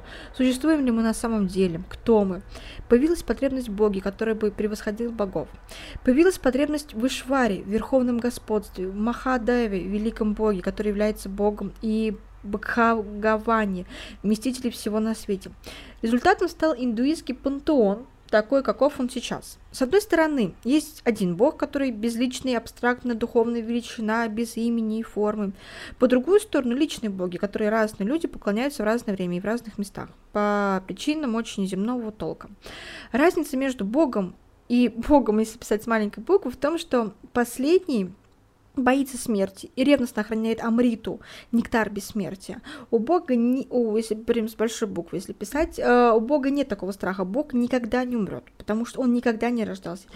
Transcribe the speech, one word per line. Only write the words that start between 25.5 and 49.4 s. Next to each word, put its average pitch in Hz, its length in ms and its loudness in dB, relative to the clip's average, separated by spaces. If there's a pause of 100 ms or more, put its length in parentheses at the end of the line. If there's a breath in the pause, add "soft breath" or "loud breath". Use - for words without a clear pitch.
По 247 80 6
другую 254 320 6
сторону, 254 340 0
личные 269 360 -2
боги, 180 260 -4
которые 208 340 -2
разные 214 380 0
люди 330 180 -2
поклоняются 226 560 -2
в 208 40 0
разное 226 280 0
время 180 220 -2
и 180 40 -4
в 190 40 -6
разных 226 340 -4
местах, 196 300 -8 (240)
по 202 560 2
причинам 285 480 -2
очень 208 320 -4
земного 214 420 -4
толка. - 400 -10 (600 loud breath)
Разница 302 440 2
между 262 280 -2
богом 220 500 0 (340)
и 240 200 4
богом, 226 500 4
если 220 200 -2
писать 214 260 -2
с - 20 -16
маленькой 214 380 -2
буквы, 349 260 2
в 247 60 -8
том, 320 220 0
что 226 360 -2 (180)
последний 254 800 2 (640)
боится 262 420 2
смерти 196 580 -2
и 262 100 2
ревностно 262 360 4
охраняет 226 420 -2
амриту, 226 600 0 (280 loud breath)
нектар 233 380 2
бессмертия. 202 720 -8 (300 loud breath)
У 233 80 4
бога 285 360 2
не... 247 360 2
о, 226 260 2
если 220 180 0
прям 226 360 -2
с - 40 -16
большой 226 320 -2
буквы, 170 300 -6
если 190 160 -8
писать, 311 460 -4
э, 247 320 6
у 226 100 6
бога 269 300 0
нет 277 180 0
такого 196 240 -6
страха, 190 320 -4
бог 254 300 -4
никогда 247 500 0
не 247 120 -4
умрёт, 175 280 -4 (140)
потому 220 260 -2
что - 160 -8
он 247 140 4
никогда 233 340 0